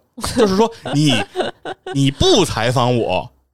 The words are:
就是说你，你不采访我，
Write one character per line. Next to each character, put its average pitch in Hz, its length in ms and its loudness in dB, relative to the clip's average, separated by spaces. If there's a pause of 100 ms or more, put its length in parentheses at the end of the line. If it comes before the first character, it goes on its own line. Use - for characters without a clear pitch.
(360)
就 233 100 4
是 190 100 0
说 226 160 2 (220)
你， 147 180 2 (840)
你 139 180 2
不 339 320 2
采 113 260 -2
访 123 260 2
我， 92 320 -2 (260)